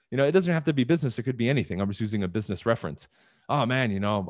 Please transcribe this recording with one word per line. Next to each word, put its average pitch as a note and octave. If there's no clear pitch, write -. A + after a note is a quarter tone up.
you B2
know, C3+
it D3
doesn't F3+
have D#3+
to D#3+
be C3+
business. C#3
It A#2+
could B2+
be A#2
anything. A#2
I'm G2+
just G#2
using G#2
a F2+
business G#2
reference. F#2+
"Oh C3+
man, B2+
you G2
know, G2+